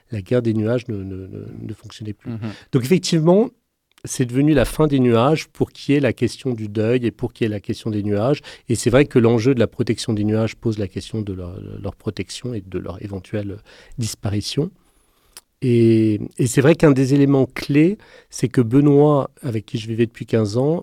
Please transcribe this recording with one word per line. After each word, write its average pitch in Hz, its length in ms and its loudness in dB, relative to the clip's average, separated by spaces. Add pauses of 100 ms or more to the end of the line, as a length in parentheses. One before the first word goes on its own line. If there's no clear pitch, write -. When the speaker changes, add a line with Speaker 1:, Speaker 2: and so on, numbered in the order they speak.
(120)
Speaker 1:
La 107 100 -8
guerre 123 220 -2
des 113 100 0
nuages 113 340 -2
ne, 110 100 -8
ne, 95 300 -12
ne, 101 180 -14 (160)
ne 113 120 -10
fonctionnait 107 400 -14
plus. - 180 -14
Speaker 2:
Mhm. 110 80 -8 (320)
Speaker 1:
Donc 127 120 2
effectivement, 175 680 2 (560)
c'est - 200 -2
devenu 139 280 2
La 131 100 4
fin 156 240 0
des 139 140 2
nuages 123 480 2
pour - 220 -4
qu'il - 220 -2
y 143 40 4
ait - 20 2
la 131 140 0
question 123 400 -4
du 107 160 -8
deuil 110 360 0
et 107 60 0
pour - 220 -8
qu'il - 100 -6
y 117 40 0
ait 104 60 -4
la 101 60 -6
question 110 320 -6
des 104 100 -2
nuages. 104 380 0 (300)
Et 117 60 0
c'est 110 140 0
vrai 131 160 4
que 135 140 0
l'enjeu 117 340 2
de 120 60 -2
la 104 80 2
protection - 460 -4
des 104 100 -2
nuages 107 320 -2
pose 107 240 -6
la 101 80 -4
question 107 340 -10
de 101 120 -8
leur, 92 260 -12
leur 101 380 -12
protection - 560 -10
et 107 80 -8
de 92 180 -8
leur 90 240 -12
éventuelle 101 540 -8 (400)
disparition. 110 720 -4 (920)
Et, 113 600 2 (160)
et 135 100 0
c'est 143 140 0
vrai 151 140 6
qu'un 156 160 4
des 135 220 2
éléments 139 320 4
clés, 156 520 0 (320)
c'est - 180 -4
que 131 140 2
Benoît, 143 720 4 (100)
avec 110 240 -6
qui - 120 -8
je 110 120 -10
vivais 113 160 0
depuis 113 200 -8
quinze 110 300 0
ans, 147 280 0